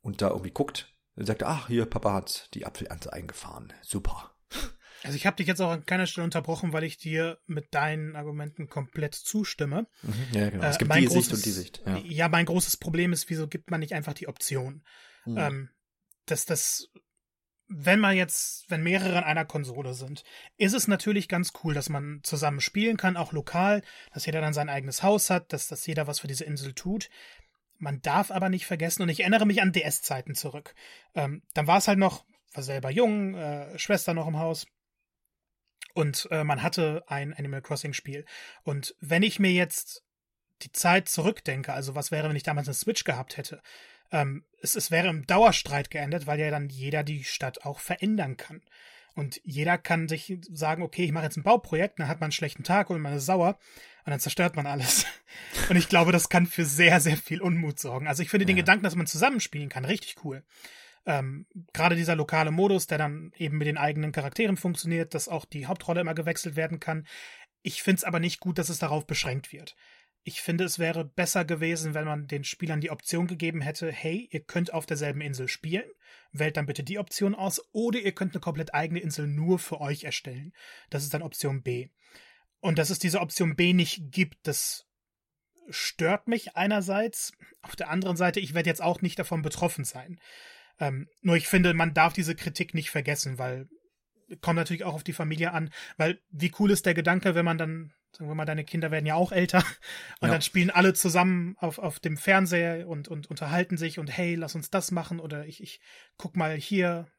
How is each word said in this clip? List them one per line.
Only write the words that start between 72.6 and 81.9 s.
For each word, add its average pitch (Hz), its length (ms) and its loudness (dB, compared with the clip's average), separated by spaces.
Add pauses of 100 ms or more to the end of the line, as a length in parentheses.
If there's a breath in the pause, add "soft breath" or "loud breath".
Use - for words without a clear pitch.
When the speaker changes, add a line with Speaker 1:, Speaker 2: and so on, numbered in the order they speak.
Speaker 2:
die 160 100 -4
Option 170 360 -2
gegeben 165 340 -2
hätte, 156 320 -4
„Hey, 170 400 -4
ihr 151 80 -4
könnt - 320 -2
auf 160 140 -4
derselben 147 340 -2
Insel 131 280 -4
spielen, 170 360 -4 (480 soft breath)
wählt 156 240 0
dann 147 100 0
bitte 147 160 -6
die 190 160 -6
Option 202 360 0
aus, 190 260 -2 (120)
oder 233 280 0
ihr 196 120 0
könnt 190 220 -4
eine 190 60 -4
komplett 156 340 -4
eigene 160 260 -2
Insel 151 260 -4
nur 160 320 2
für 156 240 -6
euch 143 220 -4
erstellen.“ 143 500 -8 (360 loud breath)
Das 143 140 -2
ist 143 80 -4
dann 151 100 -2
Option 139 400 -4
B. 123 260 -4 (720 soft breath)